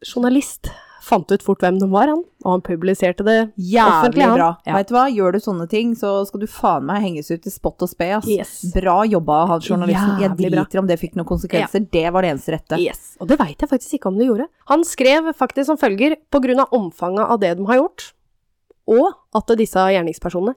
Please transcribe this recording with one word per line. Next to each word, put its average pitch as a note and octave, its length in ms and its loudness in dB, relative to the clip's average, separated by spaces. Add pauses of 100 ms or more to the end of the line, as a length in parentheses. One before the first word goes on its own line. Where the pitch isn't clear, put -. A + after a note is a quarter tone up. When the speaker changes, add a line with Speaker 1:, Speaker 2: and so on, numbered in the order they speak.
Speaker 1:
journalist - 680 -2 (320)
fant G3 300 -2
ut G3 120 2
fort G3 200 -2
hvem F#3 160 2
de F#3+ 80 0
var, G3+ 240 2
han, D#4+ 120 -2 (160)
og - 100 -6
han F3+ 140 0
publiserte F#3 600 -2
det A3 120 2 (180)
Speaker 2:
Jævlig G3 300 0
Speaker 1:
offentlig, A#3 420 4
han. A3+ 140 4
Speaker 2:
bra. E3 80 4 (140)
Speaker 1:
Ja. - 140 -6
Speaker 2:
Vet G3 140 0
du A#3 60 -4
hva? B3 120 4
Gjør G3 300 0
du - 20 0
sånne F3 300 -4
ting, A#3 260 0
så G3+ 180 -4 (120)
skal G3 180 -10
du A3 40 -8
faen E3 400 -2
meg G3+ 160 -2
henges E3+ 280 -6
ut E3 160 -6
i G3 60 -8
spott - 300 -6
og F3+ 80 -4
spe, F3 200 -4
ass. G#3 160 -4
Speaker 1:
Yes. G#3 280 -2 (160)
Speaker 2:
Bra F#3 340 2
jobba, D#3+ 320 2 (100)
han E3 160 0
journalisten. F#3+ 540 0
Jeg F#3 100 0
Speaker 1:
Jævlig F#3 240 -2
bra. - 140 0
Speaker 2:
driter F#3+ 180 -2
om F#3+ 80 -2
det E3+ 80 2
fikk - 160 -10
noen E3+ 140 -6
konsekvenser. F3+ 560 -2
Speaker 1:
Ja. - 80 -10
Speaker 2:
Det E3 120 2 (100)
var F#3 120 2
det D#3+ 60 0
eneste C#3 220 -4
rette. D#3 240 -4
Speaker 1:
Yes. - 260 -4 (140)
Og F3 120 -8
det C#4+ 80 4
vet E3 240 -2
jeg D4 80 -4
faktisk C#4 280 -2
ikke G3 120 -4
om F#3+ 80 -2
det B3 80 2
gjorde. A#3+ 220 0 (160)
Han D#4 200 2
skrev D#4 500 2
faktisk C4+ 360 -2
som D4+ 80 0
følger: B3+ 460 2
«På C#4 180 0
grunn B3+ 200 2
av - 120 0
omfanget F#3+ 480 -2
av A3 160 0
det F#3 160 0
de G3 120 -6
har B3 120 4
gjort, - 300 -2 (800)
og A#3+ 180 4 (280)
at A3+ 220 0
disse F#3+ 300 0
gjerningspersonene F3+ 720 -2